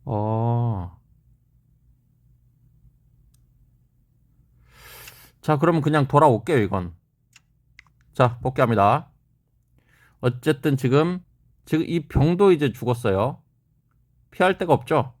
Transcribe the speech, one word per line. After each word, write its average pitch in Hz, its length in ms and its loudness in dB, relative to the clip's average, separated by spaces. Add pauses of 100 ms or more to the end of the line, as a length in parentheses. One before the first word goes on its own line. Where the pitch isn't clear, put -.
어. 110 920 -4 (4000)
자, 151 160 -2
그러면 165 240 0
그냥 147 260 0
돌아올게요, 143 520 2
이건. 92 340 -4 (1200)
자, 123 260 0
복귀합니다. 120 720 0 (1080)
어쨌든 139 560 -2
지금, 160 460 0 (420)
지금 160 220 -2
이 165 200 -4
병도 175 440 2
이제 143 220 0
죽었어요. 117 680 -2 (920)
피할 208 260 0
데가 175 160 0
없죠? - 480 -2